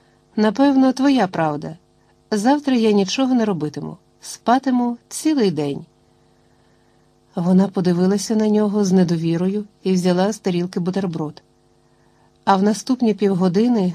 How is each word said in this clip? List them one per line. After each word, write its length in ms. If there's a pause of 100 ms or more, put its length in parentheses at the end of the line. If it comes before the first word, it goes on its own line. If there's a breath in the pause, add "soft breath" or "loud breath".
(360 soft breath)
«Напевно, 560
твоя 340
правда. 500 (540 soft breath)
Завтра 440
я 180
нічого 420
не 100
робитиму. 520 (240)
Спатиму 760 (120)
цілий 420
день». 340 (1500 soft breath)
Вона 340
подивилася 680
на 120
нього 360
з 80
недовірою 720 (180)
і 100
взяла 400
з 60
тарілки 420
бутерброд. 640 (1000 soft breath)
А 120
в 60
наступні 520
півгодини 800